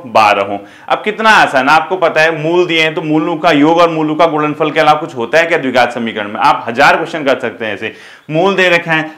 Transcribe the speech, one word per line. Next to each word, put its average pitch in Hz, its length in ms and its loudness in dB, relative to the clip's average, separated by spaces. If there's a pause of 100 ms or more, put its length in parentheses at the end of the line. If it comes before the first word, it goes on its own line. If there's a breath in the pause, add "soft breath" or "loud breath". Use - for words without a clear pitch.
बारह 104 360 2
हो। 101 140 -8 (300 loud breath)
अब - 160 -2
कितना 220 280 0
आसान, 139 360 2
आपको 165 300 2
पता 160 220 0
है 160 220 0
मूल 170 240 0
दिए 165 160 0
हैं 156 120 0
तो 170 80 -6
मूलों 160 340 -2
का 170 160 0
योग 156 260 4
और 175 120 4
मूलों 156 240 -2
का 170 120 2
गुणनफल 151 440 0
के 151 100 -2
अलावा 151 200 4
कुछ 160 160 -10
होता 117 220 -2
है 165 80 2
क्या 165 120 0
द्विघात 127 340 0
समीकरण 107 360 -6
में? 110 120 -8
आप - 280 2
हजार 139 280 2
question 160 280 -6
कर 127 160 0
सकते 113 240 -8
हैं 107 100 -6
ऐसे। 104 180 -8 (380 loud breath)
मूल 180 240 0
दे 185 140 2
रखे 170 220 0
हैं, 156 280 -2